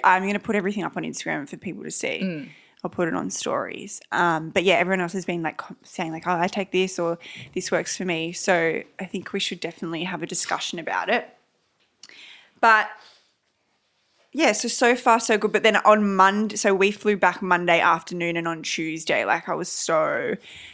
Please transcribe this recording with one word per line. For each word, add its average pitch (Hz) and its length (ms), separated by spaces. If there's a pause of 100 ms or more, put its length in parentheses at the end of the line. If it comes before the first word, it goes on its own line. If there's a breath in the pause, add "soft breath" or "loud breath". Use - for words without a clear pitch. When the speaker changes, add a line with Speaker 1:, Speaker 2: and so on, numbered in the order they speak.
Speaker 1:
I'm 185 200
gonna 202 140
put 214 160
everything 196 300
up 156 120
on 165 60
Instagram 156 460
for 170 80
people - 260
to 156 80
see. - 320
Speaker 2:
Mm. 165 260 (380 loud breath)
Speaker 1:
I'll 170 40
put 175 180
it - 60
on - 160
stories. - 720 (120)
Um, 160 380
but 170 120
yeah, 180 140
everyone 185 240
else 170 120
has 185 120
been, 170 180
like, 156 160
com-, - 240
saying, 165 300
like, 160 140
"Oh, 175 120
I 175 80
take 190 240
this," 185 280
or, 170 200 (360 loud breath)
"This 180 180
works 170 240
for 190 80
me." 165 280
So 165 500 (180)
I 190 40
think 180 280
we 196 80
should 180 200
definitely 165 440
have 180 180
a 170 40
discussion - 520
about 185 320
it. 240 180 (1300 loud breath)
But 220 280 (1400 soft breath)
yeah, 311 200
so, 247 160
so 240 280
far 240 240
so 220 180
good. 214 140
But 208 100
then 208 140
on 208 380
Mond-, 202 440
so 202 160
we 196 160
flew 208 260
back 180 260
Monday 175 380
afternoon, 170 560
and 170 100
on 165 160
Tuesday, 156 600
like, 139 240
I 170 60
was 165 160
so 151 680 (360 loud breath)